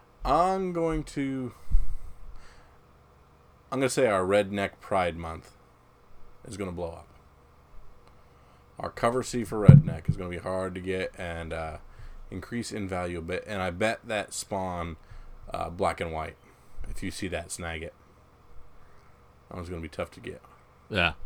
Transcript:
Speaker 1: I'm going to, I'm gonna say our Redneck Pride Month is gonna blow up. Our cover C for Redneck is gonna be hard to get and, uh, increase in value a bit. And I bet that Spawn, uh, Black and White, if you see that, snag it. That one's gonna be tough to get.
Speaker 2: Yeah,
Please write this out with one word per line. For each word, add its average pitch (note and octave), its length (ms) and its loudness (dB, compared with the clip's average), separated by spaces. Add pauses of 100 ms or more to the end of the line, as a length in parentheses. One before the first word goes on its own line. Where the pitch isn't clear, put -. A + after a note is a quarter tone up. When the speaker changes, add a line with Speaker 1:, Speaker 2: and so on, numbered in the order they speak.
(240)
Speaker 1:
I'm F#3 480 2
going E3 300 0
to, C3+ 500 -6 (2250)
I'm B2+ 80 -2
gonna C3+ 100 4
say C3 160 4
our G2 180 4
Redneck G2 560 2
Pride F2+ 360 0
Month D#2+ 400 -12 (880)
is G2 120 -14
gonna F#2+ 140 -6
blow E2+ 200 -6
up. E2 180 -16 (1700)
Our - 120 -6
cover A#2+ 340 0
C B2 180 -4
for G#2+ 240 -4
Redneck E2 420 12
is - 80 -2
gonna F2+ 140 -8
be F2 80 -6
hard F#2 380 -4
to F#2 40 -8
get F#2 380 -4
and, E2+ 340 -8
uh, D#2+ 240 -8 (540)
increase A2 400 -8
in G#2+ 180 -6
value F2+ 300 -4
a E2 40 -8
bit. F2 260 -6
And G2+ 120 -6
I F#2 100 -2
bet A2 360 0
that G#2+ 260 -4
Spawn, F2+ 640 -6 (560)
uh, - 180 -6
Black E2+ 300 -2
and E2+ 120 -6
White, D#2+ 240 -8 (520)
if - 140 -6
you F#2+ 80 -4
see - 160 -6
that, E2+ 240 -6
snag E2 320 -8
it. E2 100 -10 (1600)
That - 60 -12
one's F2 120 -10
gonna E2+ 140 -10
be E2 60 -8
tough - 240 -8
to - 80 -20
get. - 200 -14 (480)
Speaker 2:
Yeah, F2 260 2 (120)